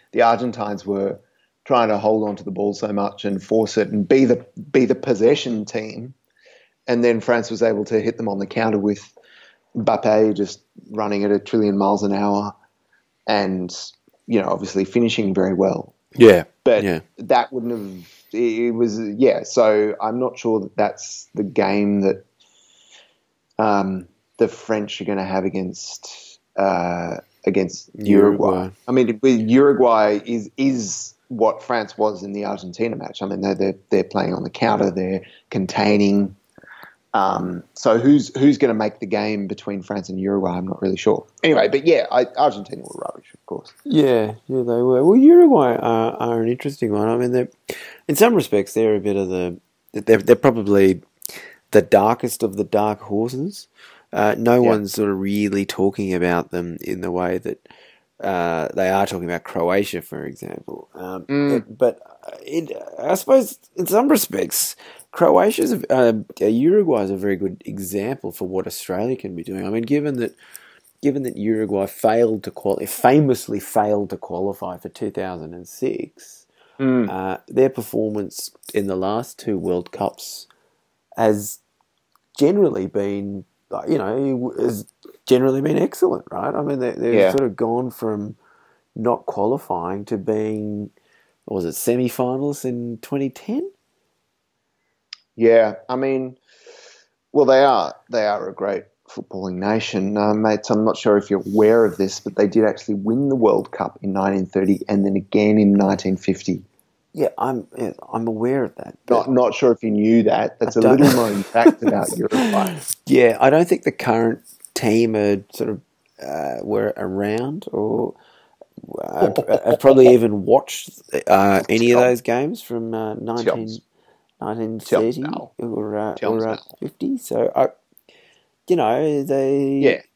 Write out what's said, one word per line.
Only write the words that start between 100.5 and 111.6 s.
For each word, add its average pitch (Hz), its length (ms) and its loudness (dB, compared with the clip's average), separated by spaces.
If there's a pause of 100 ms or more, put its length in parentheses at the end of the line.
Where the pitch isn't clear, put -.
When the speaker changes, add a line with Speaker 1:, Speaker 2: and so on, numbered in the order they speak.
Speaker 1:
I'm 107 160 0
not 107 120 0
sure 104 200 4
if 101 120 -2
you're 98 160 0
aware 107 400 4
of 90 120 -2
this, 95 220 -2
but - 160 -10
they 104 120 2
did 110 180 2
actually - 300 -4
win 117 340 -2
the 135 60 0
World 110 360 2
Cup - 300 -8
in 98 120 -6
nineteen 98 320 0
thirty 95 420 0
and 101 180 2
then 98 100 0
again 107 420 2
in 101 160 6
nineteen 95 440 2
fifty. - 460 -4 (500)
Speaker 2:
Yeah, 147 160 -2 (100)
I'm, 120 360 -4
yeah, 117 180 -8 (200)
I'm 113 140 -4
aware 120 360 -2
of - 120 -8
that, - 200 -18 (140)
Speaker 1:
Not, 117 160 2
Speaker 2:
but 135 60 -2
Speaker 1:
not 123 240 2
sure 127 160 4
if 113 100 -2
you 113 80 -2
knew 110 340 4
that. 107 360 0
That's 113 180 -2
Speaker 2:
I - 20 4
Speaker 1:
a 113 40 4
Speaker 2:
don't 113 160 6
Speaker 1:
little 139 160 6 (120)
known 101 140 -2
fact - 400 4